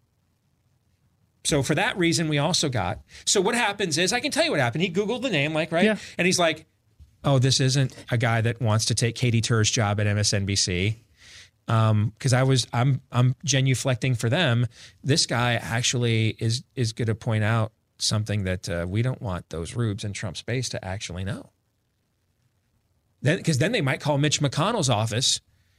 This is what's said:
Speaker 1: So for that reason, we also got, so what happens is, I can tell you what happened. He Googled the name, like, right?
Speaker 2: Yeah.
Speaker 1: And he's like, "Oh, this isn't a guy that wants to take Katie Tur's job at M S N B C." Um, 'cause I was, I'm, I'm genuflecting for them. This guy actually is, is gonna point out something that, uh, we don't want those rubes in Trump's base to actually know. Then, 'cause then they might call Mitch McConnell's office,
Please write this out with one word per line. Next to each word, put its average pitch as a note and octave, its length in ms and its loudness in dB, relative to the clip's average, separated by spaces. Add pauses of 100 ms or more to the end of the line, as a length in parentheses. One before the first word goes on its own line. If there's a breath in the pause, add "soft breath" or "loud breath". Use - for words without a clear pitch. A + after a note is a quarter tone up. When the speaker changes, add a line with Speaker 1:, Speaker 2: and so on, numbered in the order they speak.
(1400)
Speaker 1:
So C#3+ 180 2
for D#3 120 0
that G#3 240 0
reason, E3 300 2
we D3+ 100 2
also D#3 320 0
got, F#2+ 300 -4 (260 loud breath)
so G3+ 160 2
what A3+ 120 0
happens G3+ 440 -2
is, A#3+ 140 0
I B3 80 0
can C#4 100 -2
tell D4 140 0
you D#4 80 0
what D#3+ 80 0
happened. B2 220 0
He G3 80 -2
Googled G#3 320 -2
the C4+ 80 -2
name, D3+ 220 0
like, D#3+ 180 -2
right? E3+ 140 2
Speaker 2:
Yeah. G#3+ 140 2 (180 loud breath)
Speaker 1:
And F3 80 0
he's F3+ 140 2
like, D#3+ 260 0 (600)
"Oh, C#3 140 4
this B2+ 220 4
isn't C3 340 2 (160)
a B2 60 0
guy A#2 240 2
that A#2 220 0
wants G#2+ 240 2
to A#2+ 80 0
take A#2 220 0
Katie A#2 260 2
Tur's A2 280 2
job G#2 300 0
at G#2 60 2
M G#2 100 2
S G#2 160 0
N G2 140 0
B G2 100 0
C." G2 480 0 (640 loud breath)
Um, A2 500 2
'cause B2 140 0
I B2+ 120 4
was, C3+ 280 2
I'm, B2+ 380 2
I'm B2 240 2 (100)
genuflecting C3 720 0
for A#2 140 -2
them. B2 360 2 (380 loud breath)
This C3+ 220 2
guy A#2+ 300 0
actually A#2 800 0
is, A2+ 260 -2 (100)
is A2+ 200 -2
gonna A2+ 200 -2
point G#2+ 300 -2
out A2 280 0 (300)
something G#2+ 420 -2
that, F#2 240 -4
uh, E2+ 200 -4
we G#2 140 0
don't B2+ 200 -4
want F2+ 280 -6
those D#2+ 240 -8
rubes A2 300 -4
in F2+ 80 -6
Trump's F2 300 -10
base A#2+ 280 -4
to - 140 -10
actually F#2 400 -8
know. G2+ 260 -8 (1700)
Then, D#3 220 0
'cause D#3 160 0
then F3 140 0
they A#3+ 80 0
might C#3+ 200 0
call C#3+ 180 0
Mitch D3 220 0
McConnell's D#3 500 0
office, A2 500 0 (380)